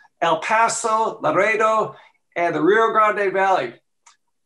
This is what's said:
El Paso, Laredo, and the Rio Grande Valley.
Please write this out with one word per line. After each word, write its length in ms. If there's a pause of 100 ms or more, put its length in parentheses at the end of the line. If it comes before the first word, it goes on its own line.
(220)
El 160
Paso, 840
Laredo, 720 (420)
and 180
the 80
Rio 280
Grande 440
Valley. 400 (720)